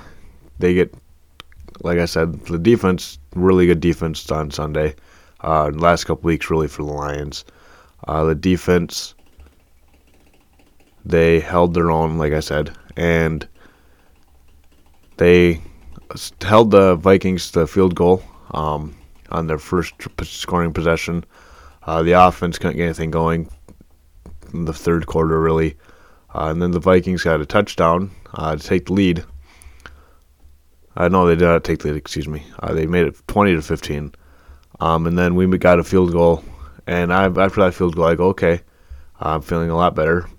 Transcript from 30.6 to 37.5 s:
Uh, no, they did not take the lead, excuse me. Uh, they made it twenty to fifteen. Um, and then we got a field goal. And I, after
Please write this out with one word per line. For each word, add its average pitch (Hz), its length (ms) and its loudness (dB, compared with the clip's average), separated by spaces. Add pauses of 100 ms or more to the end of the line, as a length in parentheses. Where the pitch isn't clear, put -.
Uh, 90 120 2
no, 92 180 4
they 85 100 4
did 85 80 2
not 85 200 4
take 80 160 -4
the - 80 -6
lead, 76 100 -4
excuse 73 300 -10
me. 76 180 -12 (140)
Uh, - 120 -6
they 80 140 -2
made 87 180 2
it - 240 -6
twenty 101 260 2
to 80 60 -2
fifteen. 76 540 -8 (640)
Um, 82 260 0
and 85 100 0
then 90 200 2
we 92 100 2 (100)
got 90 220 4
a 85 60 -2
field 92 260 2
goal. 85 320 2 (460)
And 87 260 -2
I, 95 120 4
after 92 340 0